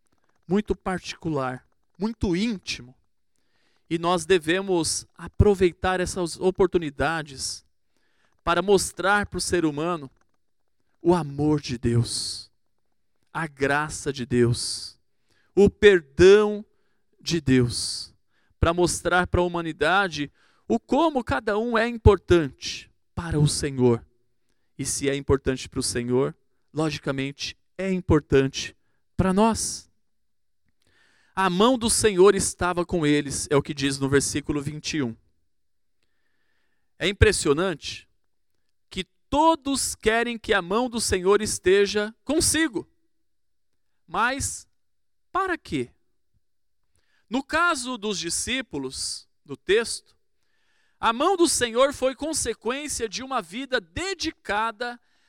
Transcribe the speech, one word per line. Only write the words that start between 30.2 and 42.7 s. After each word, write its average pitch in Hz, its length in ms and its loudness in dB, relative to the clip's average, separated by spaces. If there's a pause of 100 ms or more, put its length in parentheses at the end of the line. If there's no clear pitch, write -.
A 190 140 0
mão 220 280 4
do 226 120 -2
Senhor 196 440 6
estava 180 500 -2
com 170 220 -2
eles, 147 460 0
é 151 40 4
o 143 60 4
que 156 120 -6
diz 139 260 -4
no 135 100 -2
versículo 143 520 -2
vinte 151 360 -8
e 147 60 -2
um. 117 120 -6 (1800)
É 160 100 -4
impressionante 180 1000 0 (800)
que 180 140 -8 (260)
todos 285 640 2
querem 233 460 0
que - 140 -2
a 202 80 2
mão 214 280 -2
do 226 100 -6
Senhor 190 420 2
esteja 202 800 0
consigo. 311 640 0 (1200)